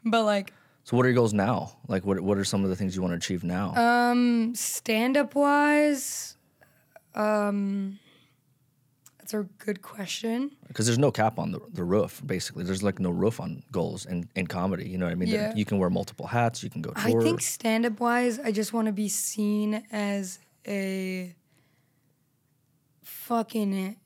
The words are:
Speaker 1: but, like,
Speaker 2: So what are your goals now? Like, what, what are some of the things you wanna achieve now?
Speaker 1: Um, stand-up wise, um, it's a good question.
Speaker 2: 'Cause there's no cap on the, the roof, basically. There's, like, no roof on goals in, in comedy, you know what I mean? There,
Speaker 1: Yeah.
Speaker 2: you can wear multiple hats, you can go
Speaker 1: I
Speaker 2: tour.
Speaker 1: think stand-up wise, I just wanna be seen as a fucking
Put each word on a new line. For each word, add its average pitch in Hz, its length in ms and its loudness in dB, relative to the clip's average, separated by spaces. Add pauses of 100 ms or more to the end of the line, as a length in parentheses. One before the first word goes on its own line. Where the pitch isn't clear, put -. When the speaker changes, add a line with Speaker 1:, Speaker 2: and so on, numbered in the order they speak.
Speaker 1:
but, 226 200 4
like, 202 280 0 (320)
Speaker 2:
So - 120 0
what 123 80 6
are 127 40 6
your 123 80 6
goals 113 180 6
now? 104 420 2 (120)
Like, 95 180 0
what, 95 140 2
what 98 180 2
are 98 60 0
some 98 180 0
of 95 80 2
the 92 60 0
things 92 180 -4
you 92 80 -2
wanna 87 140 0
achieve 87 260 -4
now? 90 320 -2
Speaker 1:
Um, 240 800 4
stand-up 254 800 0
wise, 294 1000 2 (800)
um, 202 840 0 (1300)
it's - 60 -8
a 208 120 -2 (120)
good 202 240 -6
question. 226 680 -6 (200)
Speaker 2:
'Cause 110 140 0
there's 117 120 4
no 135 140 6
cap 110 260 2
on 85 140 -4
the, 80 80 -6 (100)
the 85 140 -6
roof, 92 400 0
basically. 90 400 -6
There's, 95 180 -2
like, 101 160 0
no 90 120 0
roof 92 300 0
on 87 300 -8
goals 82 360 -4
in, 87 280 -6
in 92 120 -2
comedy, 90 420 -4
you 92 80 -6
know 90 80 0
what 85 80 -2
I 85 40 -2
mean? 90 120 0
There, 214 220 0
Speaker 1:
Yeah. 226 40 -10
Speaker 2:
you 107 120 0
can 104 100 0
wear 92 140 2
multiple - 380 -4
hats, 120 340 0
you 98 80 -8
can - 100 -8
go - 160 -6
Speaker 1:
I 226 140 0
Speaker 2:
tour. 233 100 4
Speaker 1:
think - 220 2
stand-up 226 580 -2
wise, 240 380 2
I 254 140 -2
just 208 200 -2
wanna 220 180 0
be 208 200 -4
seen 214 840 -2
as 202 460 -4 (280)
a 190 680 -4 (1700)
fucking 208 1040 -2